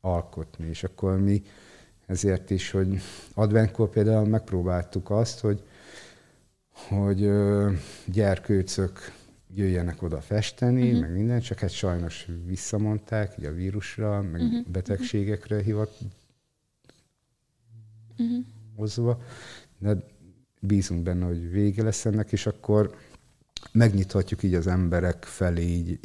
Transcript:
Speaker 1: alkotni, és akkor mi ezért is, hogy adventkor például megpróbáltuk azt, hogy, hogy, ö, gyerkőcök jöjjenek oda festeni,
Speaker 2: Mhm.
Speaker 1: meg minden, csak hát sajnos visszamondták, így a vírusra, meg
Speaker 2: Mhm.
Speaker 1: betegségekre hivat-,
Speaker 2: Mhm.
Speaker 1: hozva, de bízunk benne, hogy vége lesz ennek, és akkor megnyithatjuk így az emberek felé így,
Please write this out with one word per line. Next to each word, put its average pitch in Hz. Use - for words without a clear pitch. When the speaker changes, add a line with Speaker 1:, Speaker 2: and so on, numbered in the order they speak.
Speaker 1:
alkotni, 85
és 82
akkor 95
mi 98
ezért 95
is, 95
hogy 95
adventkor 110
például 107
megpróbáltuk 90
azt, 113
hogy, 104
hogy, 101
ö, 101
gyerkőcök 95
jöjjenek 90
oda 80
festeni, 123
Speaker 2:
Mhm. 120
Speaker 1:
meg 82
minden, 117
csak 98
hát 95
sajnos 87
visszamondták, 107
így 71
a 73
vírusra, 101
meg 85
Speaker 2:
Mhm. 233
Speaker 1:
betegségekre 104
hivat-, 107
Speaker 2:
Mhm. 240
Speaker 1:
hozva, 117
de 101
bízunk 98
benne, 90
hogy 85
vége 104
lesz 107
ennek, 107
és -
akkor 107
megnyithatjuk 98
így 92
az 87
emberek 90
felé 85
így, 87